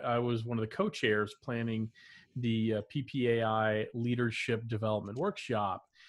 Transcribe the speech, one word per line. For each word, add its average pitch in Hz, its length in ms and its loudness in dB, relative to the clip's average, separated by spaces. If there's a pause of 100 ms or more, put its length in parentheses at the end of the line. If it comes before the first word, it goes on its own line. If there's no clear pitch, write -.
(160)
I 120 40 4
was 120 240 0
one 117 140 -2
of 110 40 0
the 110 140 -4
co-chairs 107 680 2
planning 113 480 -2 (460)
the, 113 380 2
uh, 107 160 0
P 143 140 -4
P 123 260 0
A 117 160 4
I 110 480 2
Leadership 117 760 0
Development 107 500 -2
Workshop, 110 680 -2 (240)